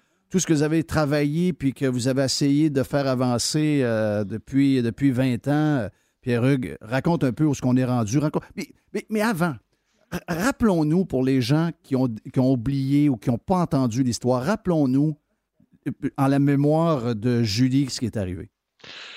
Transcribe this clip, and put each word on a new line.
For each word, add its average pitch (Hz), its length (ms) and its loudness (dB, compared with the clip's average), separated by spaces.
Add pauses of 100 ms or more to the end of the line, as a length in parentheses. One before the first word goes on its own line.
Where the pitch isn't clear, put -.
(300)
tout 190 100 0
ce - 60 -2
que 165 80 0
vous 147 100 2
avez 156 200 0
travaillé 151 720 0
puis 135 200 -2
que - 120 -4
vous 127 240 0
avez 135 140 0
essayé 143 460 2
de 135 140 0
faire 139 240 -2
avancer, 131 760 0
euh, 107 420 0
depuis, 131 560 0
depuis 117 300 0
vingt 127 360 -2
ans. 139 40 0
Euh, 147 380 0 (320)
Pierre-Hugues, 120 600 0
raconte 131 420 -2
un 131 100 2
peu 151 120 -2
où 151 60 2
est-ce 131 100 -6
qu'on 127 160 2
est 127 80 2
rendu. 123 320 0
Raconte, 147 260 -2 (120)
mais, - 120 -10 (260)
mais, 208 160 -6
mais 214 120 -2
avant, 180 340 -2 (560)
r-, 180 160 -6
rappelons-nous 175 800 0
pour 131 180 -2
les 131 180 2
gens 151 280 2 (140)
qui - 120 -4
ont, 131 120 2 (240)
qui - 80 -2
ont 131 120 4
oublié 139 580 2
ou 127 80 0
qui - 120 -6
ont 120 80 0
pas 185 200 -2
entendu 135 460 0
l'histoire, 123 400 0
rappelons-nous 151 760 0 (1000)
en 135 100 2
la 139 120 2
mémoire 143 760 2
de 117 280 0
Julie, 127 460 0
ce - 100 -8
qui 123 60 -6
est 107 120 -6
arrivé. 90 320 -6 (680)